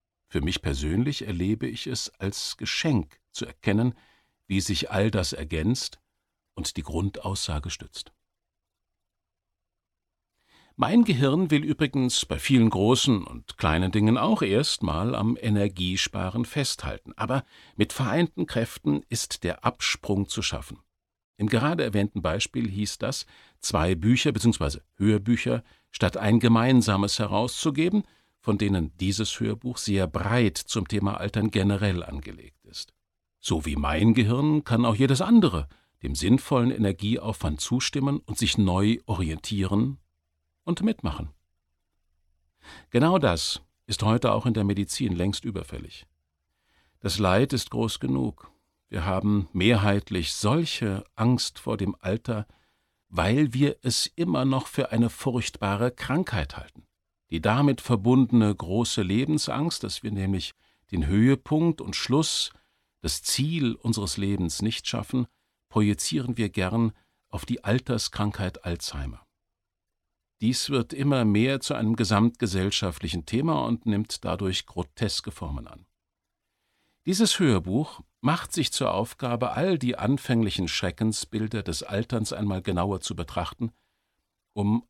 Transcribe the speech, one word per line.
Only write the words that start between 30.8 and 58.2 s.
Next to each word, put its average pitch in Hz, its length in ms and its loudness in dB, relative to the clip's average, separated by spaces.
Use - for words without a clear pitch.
Thema 101 300 -2
Altern 104 340 -2
generell 98 540 2
angelegt - 640 -14
ist. - 280 -16
So 78 240 -2
wie 73 120 -4
mein 80 380 4
Gehirn 135 500 2
kann 117 200 2
auch 117 100 2
jedes 127 260 4
andere 180 480 6
dem 67 120 -4
sinnvollen 120 560 4
Energieaufwand 104 920 -2
zustimmen 139 600 -2
und - 180 -10
sich - 180 0
neu 98 500 4
orientieren 98 920 -2
und 170 200 -4
mitmachen. 78 480 -4
Genau 160 280 4
das 101 440 0
ist - 160 -4
heute 110 300 2
auch 110 140 0
in 117 80 2
der 107 100 0
Medizin 98 520 0
längst 95 280 -2
überfällig. - 600 -10
Das 92 180 -4
Leid 104 340 4
ist - 180 -4
groß 117 300 -4
genug. 131 500 -4
Wir 85 160 -4
haben 101 480 0
mehrheitlich 101 800 2
solche 107 680 -2
Angst 120 420 0
vor 113 180 -6
dem 98 240 -2
Alter, 107 460 -4
weil 113 460 2
wir 139 280 2
es - 240 -2
immer 170 380 -2
noch 135 220 0
für - 260 -4
eine 117 180 4
furchtbare 113 800 -2
Krankheit 123 640 -4
halten. - 300 -18
Die 82 100 -2
damit 127 400 4
verbundene 117 760 4